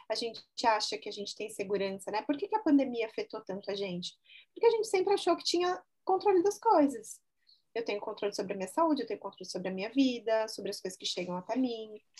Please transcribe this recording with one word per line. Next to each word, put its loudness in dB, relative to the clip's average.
a -2
gente -6
acha 2
que -12
a -8
gente -8
tem -8
segurança, -4
né? -2
Por -2
que -6
que 0
a -2
pandemia 4
afetou -8
tanto -8
a -4
gente? -6
Porque 2
a 8
gente 2
sempre 2
achou 2
que -6
tinha 2
controle 4
das 2
coisas, 4
eu -2
tenho -2
controle -4
sobre -4
a -6
minha -4
saúde, 2
eu -8
tenho -6
controle -12
sobre -6
a -4
minha -4
vida, 2
sobre -8
as -8
coisas -8
que -8
chegam -4
até -6
mim, -2